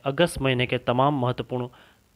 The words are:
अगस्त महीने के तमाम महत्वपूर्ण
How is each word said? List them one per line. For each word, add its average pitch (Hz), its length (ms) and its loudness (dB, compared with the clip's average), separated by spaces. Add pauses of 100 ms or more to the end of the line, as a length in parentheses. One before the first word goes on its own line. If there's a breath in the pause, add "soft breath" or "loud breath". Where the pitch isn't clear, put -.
अगस्त 151 340 0
महीने 127 280 2
के 127 120 -2
तमाम 131 420 2
महत्वपूर्ण 123 480 -2 (480 loud breath)